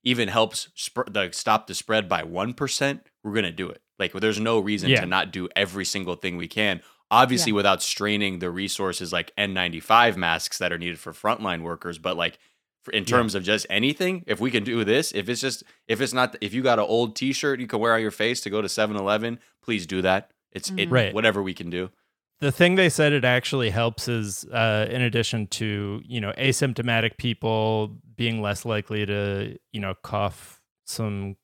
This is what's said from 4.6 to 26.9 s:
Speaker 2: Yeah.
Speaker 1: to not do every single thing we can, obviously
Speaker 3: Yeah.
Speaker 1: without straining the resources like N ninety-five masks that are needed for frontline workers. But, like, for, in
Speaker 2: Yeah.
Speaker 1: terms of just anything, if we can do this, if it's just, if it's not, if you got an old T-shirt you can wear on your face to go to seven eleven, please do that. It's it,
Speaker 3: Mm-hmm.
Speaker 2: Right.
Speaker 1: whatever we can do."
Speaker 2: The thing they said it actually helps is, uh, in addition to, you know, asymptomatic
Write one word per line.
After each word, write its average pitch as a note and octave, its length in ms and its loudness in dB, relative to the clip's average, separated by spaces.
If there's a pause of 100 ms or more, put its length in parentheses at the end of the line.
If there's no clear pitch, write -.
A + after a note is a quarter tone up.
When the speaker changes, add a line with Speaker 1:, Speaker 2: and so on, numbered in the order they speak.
Speaker 2:
Yeah. A#2 120 4
Speaker 1:
to F2+ 40 -4
not F2+ 260 0
do F2+ 220 -6
every F#2+ 300 -2
single F2+ 320 -4
thing F2+ 200 -6
we E2+ 120 -8
can, G2+ 320 0 (300)
obviously B2+ 420 6
Speaker 3:
Yeah. G#2 40 4
Speaker 1:
without G2 260 4
straining G2+ 560 -2
the F2 120 -4
resources F#2 600 -4
like E2+ 240 -2
N G2+ 160 -2
ninety-five F#2 640 4
masks E2+ 420 -2
that F2 140 -2
are E2+ 60 -4
needed F2 200 -6
for - 140 -14
frontline G#2 500 -2
workers. E2+ 360 -8
But, E2+ 180 -4
like, E2+ 220 -4 (440)
for, - 80 -14
in G#2 140 0
Speaker 2:
Yeah. - 120 -4
Speaker 1:
terms A2+ 180 2
of G2 100 -2
just G#2 260 0
anything, D#3+ 560 0
if G2+ 140 -2
we B2+ 100 0
can A2+ 140 0
do A#2 200 0
this, B2 280 2
if G2 160 -4
it's A#2+ 120 -4
just, B2+ 220 -4 (260)
if A2+ 120 0
it's B2 120 0
not, B2+ 280 0
if G2+ 140 -4
you B2+ 80 -2
got A#2+ 160 4
an G#2 100 4
old A2+ 280 2
T-shirt C3+ 440 -2
you B2 60 -8
can G#2+ 140 -2
wear A2+ 140 4
on A2+ 80 2
your G#2+ 80 0
face A2+ 320 0
to G#2 80 -6
go G#2+ 120 0
to G2 60 -4
seven G#2+ 280 0
eleven, G#2+ 420 0 (240)
please G2+ 240 -2
do F#2 160 -2
that. F#2 280 2 (220)
It's - 180 -8
it, - 60 -6
Speaker 3:
Mm-hmm. G2+ 180 0
Speaker 2:
Right. G2+ 200 2
Speaker 1:
whatever G#2 280 2
we F#2+ 120 -4
can E2+ 160 -10
do." F2+ 200 -4 (500)
Speaker 2:
The C#3+ 120 2
thing F3+ 220 6
they F#3+ 160 6
said D3 220 4
it C3+ 120 2
actually B2 460 2
helps A#2 380 0
is, G#2+ 380 -4
uh, A2 440 2
in B2 100 -2
addition A2+ 460 0
to, G2+ 580 -4
you A#2+ 160 -6
know, G2 160 -4
asymptomatic A#2+ 800 0